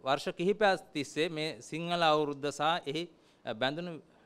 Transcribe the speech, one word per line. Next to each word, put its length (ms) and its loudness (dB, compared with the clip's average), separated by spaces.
වර්ෂ 300 0
කිහිපයක් 480 2
තිස්සේ 360 -2
මේ 320 -4
සිංහල 420 -2
අවුරුද්ද 480 4
සහ 120 -4
එහි, 160 -2
අ, 100 -6
බැඳුණු 380 -2